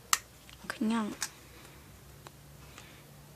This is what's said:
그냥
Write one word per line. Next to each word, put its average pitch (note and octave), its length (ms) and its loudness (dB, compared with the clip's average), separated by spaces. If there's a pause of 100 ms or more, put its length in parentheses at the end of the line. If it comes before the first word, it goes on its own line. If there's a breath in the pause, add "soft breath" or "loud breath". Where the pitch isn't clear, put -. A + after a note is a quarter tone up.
(680)
그냥 A3 440 6 (2250 loud breath)